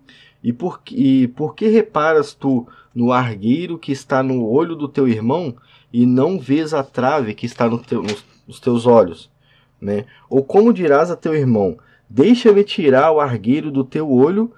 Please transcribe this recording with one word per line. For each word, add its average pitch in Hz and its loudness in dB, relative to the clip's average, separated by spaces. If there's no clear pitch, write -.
E 117 -4
por 165 -8
que, - -16
e 135 2
por 147 -8
que 214 -2
reparas 160 0
tu 127 -4
no 120 0
argueiro 123 -2
que 147 -8
está 135 -4
no 127 -4
olho 160 -2
do 147 -8
teu 139 -2
irmão, 120 -2
e 120 2
não 131 0
vês 151 -4
a 147 -2
trave 127 -4
que - -12
está 117 -2
no 117 -4
teu, 117 -6
nos, 101 -8
nos - -20
teus 120 -2
olhos?" 107 2
Né? 101 -6
Ou 135 0
como 214 4
dirás 165 2
a 165 -6
teu 160 -4
irmão, 110 0
"Deixa-me 202 4
tirar 147 2
o 151 2
argueiro 135 -2
do 135 -2
teu 156 -6
olho, 170 2